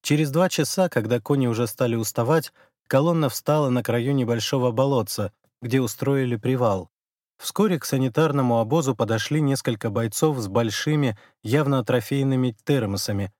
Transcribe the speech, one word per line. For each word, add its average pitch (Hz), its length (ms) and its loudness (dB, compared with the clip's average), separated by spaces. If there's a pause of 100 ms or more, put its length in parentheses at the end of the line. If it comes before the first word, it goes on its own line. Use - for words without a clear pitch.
Через 151 280 2
два 175 180 2
часа, 175 400 0
когда 110 320 0
кони 139 260 2
уже 117 200 0
стали 117 280 -2
уставать, 120 580 0 (360)
колонна 156 400 2
встала 147 420 0
на 123 120 2
краю 120 300 -2
небольшого 123 600 0
болотца, 113 600 0 (280)
где 120 200 0
устроили 131 560 0
привал. 113 540 0 (480)
Вскоре 196 400 -2
к - 60 -8
санитарному 131 760 2
обозу 127 360 0
подошли 113 460 -2
несколько 131 500 -2
бойцов 117 480 0
с 107 100 -6
большими, 117 680 0 (240)
явно 135 420 0
трофейными 127 800 0
термосами 101 760 -2